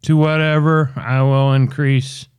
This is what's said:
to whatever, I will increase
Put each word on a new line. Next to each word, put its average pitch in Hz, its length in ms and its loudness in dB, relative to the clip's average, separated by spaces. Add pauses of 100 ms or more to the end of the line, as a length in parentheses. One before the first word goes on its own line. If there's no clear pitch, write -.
to 160 120 0
whatever, 156 800 0
I 131 280 -2
will 135 280 2
increase 135 760 -2 (120)